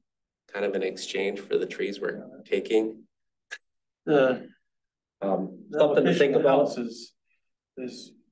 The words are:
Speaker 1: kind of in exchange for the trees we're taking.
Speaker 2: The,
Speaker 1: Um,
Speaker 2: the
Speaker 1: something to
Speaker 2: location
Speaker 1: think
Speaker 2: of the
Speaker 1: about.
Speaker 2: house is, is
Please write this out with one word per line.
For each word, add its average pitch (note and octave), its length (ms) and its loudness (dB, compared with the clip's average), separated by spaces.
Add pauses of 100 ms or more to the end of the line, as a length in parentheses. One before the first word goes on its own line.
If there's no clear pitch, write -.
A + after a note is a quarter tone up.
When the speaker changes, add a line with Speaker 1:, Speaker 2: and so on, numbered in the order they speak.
(520)
Speaker 1:
kind G2+ 140 -2
of G2 100 -2
in F#2+ 80 0
exchange G2 560 -4
for - 180 -4
the F2+ 80 0
trees G2 340 -6
we're - 220 -6 (240)
taking. A2 580 0 (1000)
Speaker 2:
The, C3 420 2 (760)
Speaker 1:
Um, F#2+ 480 -4
Speaker 2:
the D3+ 100 -4
Speaker 1:
something C#3+ 160 4
to C#3+ 60 6 (100)
Speaker 2:
location - 80 0
Speaker 1:
think C#3+ 160 4
Speaker 2:
of - 80 4
the D3 60 6
Speaker 1:
about. C#3+ 180 4
Speaker 2:
house - 100 -6
is, - 360 -10 (640)
is B2 340 -12 (200)